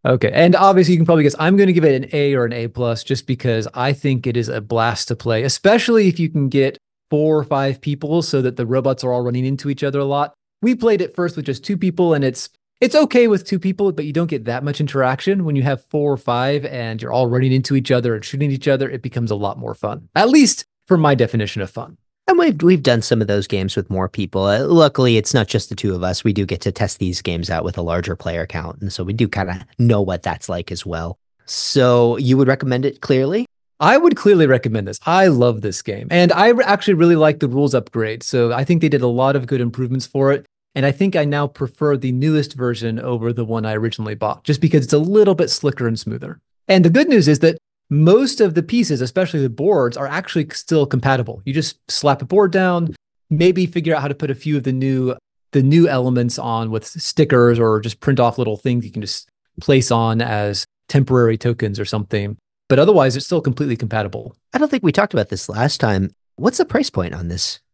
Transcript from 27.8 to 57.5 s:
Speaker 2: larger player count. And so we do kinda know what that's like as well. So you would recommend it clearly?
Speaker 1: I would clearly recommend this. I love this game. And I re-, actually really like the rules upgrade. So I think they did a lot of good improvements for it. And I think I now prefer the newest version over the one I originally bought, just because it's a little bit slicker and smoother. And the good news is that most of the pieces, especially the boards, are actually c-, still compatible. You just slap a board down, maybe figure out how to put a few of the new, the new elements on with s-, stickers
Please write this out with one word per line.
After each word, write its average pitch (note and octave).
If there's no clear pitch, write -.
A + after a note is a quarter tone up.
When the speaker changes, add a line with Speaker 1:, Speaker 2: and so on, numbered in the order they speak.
Speaker 2:
larger E2+
player E2+
count. E2
And G2
so -
we F#2
do A2+
kinda F#2
know A#2
what F#2
that's -
like F2
as F2
well. E2+
So A#2+
you C3
would C3+
recommend C3
it C3+
clearly? D3
Speaker 1:
I G3
would E4+
clearly F#3+
recommend A2+
this. G#2+
I F#3
love A#2+
this G2
game. G2+
And F3
I G3
re-, A#3+
actually G3
really E3+
like D3+
the D3
rules C3+
upgrade. A2+
So A#2+
I B2
think E3
they D#3+
did C#3+
a B2
lot B2+
of B2
good C3
improvements B2
for C3+
it. -
And C3+
I C#3+
think F#3+
I D#3
now D3
prefer C#3+
the B2+
newest D3
version A#2
over A#2
the A#2
one A2
I A2
originally G#2+
bought, A2
just D3
because D#3
it's B2
a D3
little G3
bit E3+
slicker B2+
and A2+
smoother. -
And F#3
the E3+
good C4+
news A3
is D3
that E3
most G3
of F#3+
the E3+
pieces, E3
especially D#3+
the C3
boards, C3+
are C#3
actually D#3+
c-, D#3
still D#3
compatible. C3
You C3+
just D3+
slap C#3+
a C3+
board F#3+
down, F3
maybe F3
figure E3
out D3
how C#3
to C#3
put C#3
a C3+
few D3+
of C3
the C3
new, C3
the C#3
new D#3
elements B2+
on A2+
with A2
s-, -
stickers A#2+